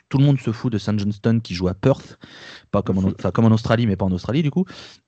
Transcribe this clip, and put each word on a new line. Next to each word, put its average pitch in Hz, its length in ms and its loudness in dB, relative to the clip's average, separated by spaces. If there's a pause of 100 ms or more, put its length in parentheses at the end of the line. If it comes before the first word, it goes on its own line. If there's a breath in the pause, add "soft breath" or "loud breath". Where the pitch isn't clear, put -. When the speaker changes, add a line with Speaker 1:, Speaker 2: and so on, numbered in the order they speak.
Speaker 1:
tout - 80 -2
le 139 80 4
monde 139 160 4
se 113 120 -4
fout 117 200 -4
de 104 60 0
St 107 200 -2
Johnston 104 440 -2
qui 104 120 -14
joue 90 140 -2
à 90 60 -4
Perth, - 440 -2 (520 loud breath)
pas 101 100 0
comme 95 180 -2
en, 95 40 0
Speaker 2:
Mhm. 95 160 0
Speaker 1:
enfin, 95 120 -4
comme 113 140 2
en 110 80 6
Australie, 113 340 2
mais 95 100 0
pas 98 100 -2
en 92 60 0
Australie 117 300 -2
du 143 80 -2
coup, 185 140 0 (440 loud breath)